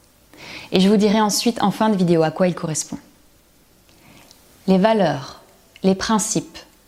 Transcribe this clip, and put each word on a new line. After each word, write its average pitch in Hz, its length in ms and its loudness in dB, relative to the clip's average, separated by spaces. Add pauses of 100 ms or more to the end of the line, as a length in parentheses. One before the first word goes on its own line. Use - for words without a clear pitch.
(720)
Et - 80 2
je 190 100 4
vous 220 80 4
dirai 208 240 2
ensuite, 214 400 -2
en 202 100 2
fin 220 180 0
de 214 60 0
vidéo, 170 280 2
à 156 80 0
quoi 180 160 0
il 180 80 -2
correspond. - 420 -8 (1700)
Les 190 100 4
valeurs, 180 640 0 (420)
les 190 120 2
principes, 196 600 -4 (300)